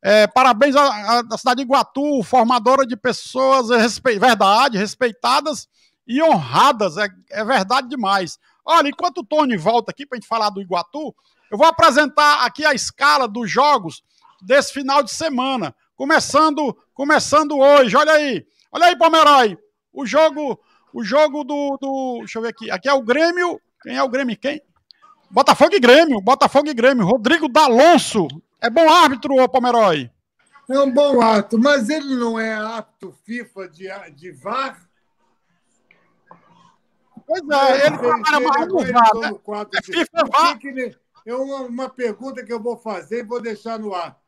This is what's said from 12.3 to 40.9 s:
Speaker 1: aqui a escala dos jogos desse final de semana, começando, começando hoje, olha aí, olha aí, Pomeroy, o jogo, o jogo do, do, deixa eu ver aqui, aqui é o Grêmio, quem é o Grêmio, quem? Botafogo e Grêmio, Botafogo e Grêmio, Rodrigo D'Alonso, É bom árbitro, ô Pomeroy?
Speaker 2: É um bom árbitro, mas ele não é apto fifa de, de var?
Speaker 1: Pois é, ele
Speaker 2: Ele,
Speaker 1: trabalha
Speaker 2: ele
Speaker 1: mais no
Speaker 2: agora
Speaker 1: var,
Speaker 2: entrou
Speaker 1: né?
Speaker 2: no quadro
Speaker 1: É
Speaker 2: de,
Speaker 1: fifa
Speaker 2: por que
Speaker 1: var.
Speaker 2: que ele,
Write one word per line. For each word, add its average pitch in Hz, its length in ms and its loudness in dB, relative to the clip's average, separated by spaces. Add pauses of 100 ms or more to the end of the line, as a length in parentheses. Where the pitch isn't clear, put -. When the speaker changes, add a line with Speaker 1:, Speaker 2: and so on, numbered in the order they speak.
Speaker 1:
aqui 269 200 -6
a 302 100 2
escala 277 520 0
dos 214 240 -8
jogos 226 540 0 (360)
desse 262 320 0
final 277 300 -2
de 226 80 -6
semana, 262 640 -4 (220)
começando, 294 800 -2 (180)
começando 294 640 0
hoje, 269 380 6
olha 302 160 2
aí, 285 340 -2 (260)
olha 320 140 2
aí, 349 100 4
Pomeroy, 294 600 4 (340)
o 285 120 -10
jogo, 285 540 0 (340)
o 233 120 -10
jogo 285 400 0
do, 277 360 -6
do, 269 400 -8
deixa 226 180 -14
eu 220 40 -8
ver 233 60 -6
aqui, 220 220 -12
aqui 190 180 -6
é 285 40 2
o 269 100 0
Grêmio, 330 580 -2 (220)
quem 240 140 -12
é 269 60 -2
o 269 60 -2
Grêmio, 247 280 -4
quem? 285 240 -8 (680)
Botafogo 277 440 4
e 403 60 4
Grêmio, 254 400 6
Botafogo 269 480 2
e 311 60 -6
Grêmio, 233 320 2
Rodrigo 247 420 0
D'Alonso, 262 760 4 (380)
É 233 60 -2
bom 320 180 4
árbitro, 294 480 4
ô 254 100 4
Pomeroy? 233 640 0 (600)
Speaker 2:
É 269 100 0
um 277 100 2
bom 277 300 2
árbitro, 220 400 0
mas 269 300 0
ele 285 260 -6
não 226 240 -4
é 220 140 -6
apto 214 680 -14
fifa 208 460 -16
de, 170 180 -20 (260)
de 156 200 -20
var? 233 480 -10 (2500)
Speaker 1:
Pois 339 160 -6
é, 277 440 2
ele - 20 -
Speaker 2:
Ele, 294 100 -4
Speaker 1:
trabalha 247 380 -2
Speaker 2:
ele 262 100 0
Speaker 1:
mais 294 220 0
no 370 120 -2
Speaker 2:
agora 247 120 -6
Speaker 1:
var, 233 140 6
Speaker 2:
entrou 220 160 2
Speaker 1:
né? 202 60 -6
Speaker 2:
no 208 100 -10
quadro 208 380 -12
Speaker 1:
É 247 60 -4
Speaker 2:
de, 190 100 -16
Speaker 1:
fifa 330 320 -2
Speaker 2:
por - 60 -10
que 294 120 2
Speaker 1:
var. 330 160 0
Speaker 2:
que 277 100 -16
ele, 254 280 -10 (300)